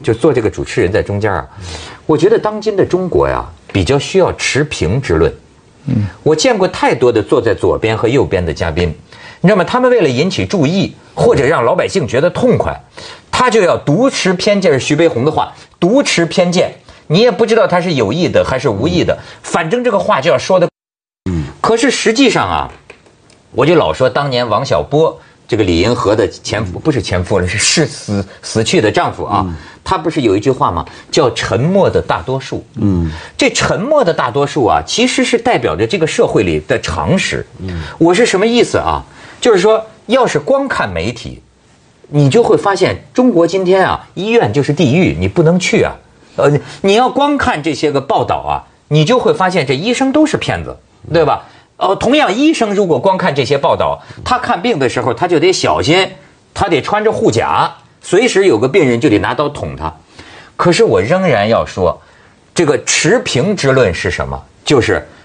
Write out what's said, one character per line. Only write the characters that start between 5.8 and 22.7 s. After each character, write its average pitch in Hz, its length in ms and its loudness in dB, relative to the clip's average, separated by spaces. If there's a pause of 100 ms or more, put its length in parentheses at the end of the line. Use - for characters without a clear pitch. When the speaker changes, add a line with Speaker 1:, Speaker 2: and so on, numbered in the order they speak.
Speaker 2:
嗯。 104 200 -2 (160)
Speaker 1:
我 156 140 2
见 240 200 2
过 - 120 0
太 247 260 0
多 123 160 2
的 110 120 2
坐 135 180 0
在 104 140 0
左 85 220 0
边 110 200 0
和 107 100 0
右 120 180 2
边 90 200 -2
的 80 100 -2
嘉 85 160 -4
宾， 85 240 -2 (460)
你 170 80 2
知 208 40 6
道 208 40 4
吗？ 180 80 0
他 247 160 -2
们 254 100 2
为 240 120 4
了 151 60 2
引 135 220 0
起 95 160 -4
注 160 180 0
意 170 300 0 (200)
或 151 200 2
者 139 100 2
让 139 200 2
老 123 100 2
百 139 140 -2
姓 160 180 -2
觉 117 140 0
得 170 100 2
痛 220 260 2
快， 71 220 -4 (540)
他 254 180 2
就 214 120 4
要 151 140 2
独 202 320 0
持 185 260 -2
偏 202 260 0
见， 175 120 2
是 135 60 2
徐 147 160 -2
悲 165 140 4
鸿 120 160 0
的 151 80 2
话， 139 200 -4 (280)
独 220 200 2
持 190 260 -2
偏 175 260 0
见。 170 200 0 (360)
你 160 120 2
也 240 100 4
不 226 140 0
知 226 120 2
道 214 100 4
他 175 140 0
是 170 140 -2
有 110 180 0
意 160 160 -2
的 92 160 2
还 131 140 -4
是 139 100 -2
无 98 180 -2
意 151 160 0
的， 87 120 0
Speaker 3:
嗯。 - 80 -8 (200)
Speaker 1:
反 170 260 -4
正 240 140 -2
这 240 80 0
个 202 80 0
话 175 220 0
就 160 100 0
要 131 80 2
说 185 220 0
的。 - 80 2 (640)
Speaker 3:
嗯。 82 140 -2 (180)
Speaker 1:
可 226 140 2
是 247 140 2
实 - 220 -2
际 247 160 4
上 151 180 0
啊， 76 240 -4 (840)